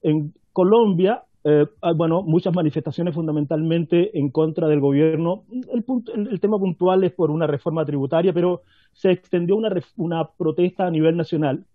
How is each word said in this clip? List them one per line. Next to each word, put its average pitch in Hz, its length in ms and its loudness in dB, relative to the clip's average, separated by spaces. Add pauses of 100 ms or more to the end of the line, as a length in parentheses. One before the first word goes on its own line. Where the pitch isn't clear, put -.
En 156 320 -2 (180)
Colombia, 196 680 2 (220)
eh, 147 220 4 (140)
hay, 170 140 0
bueno, 165 280 0
muchas 170 300 0
manifestaciones 160 640 -2
fundamentalmente 160 1040 -2
en 143 120 0
contra 160 360 0
del 151 140 2
gobierno. 160 640 0 (280)
El 233 120 -4
punto, 254 280 -4
el, 208 140 -4
el 208 140 -6
tema 208 180 0
puntual 185 460 2
es 175 80 0
por 160 180 0
una 156 160 0
reforma 151 400 -2
tributaria, 151 460 0
pero 175 300 0 (300)
se 185 200 2
extendió 175 420 0
una 220 140 0
ref-, 185 280 -4
una 165 300 -4
protesta 180 600 -2
a 180 40 -2
nivel 160 260 2
nacional. 156 480 -2 (100)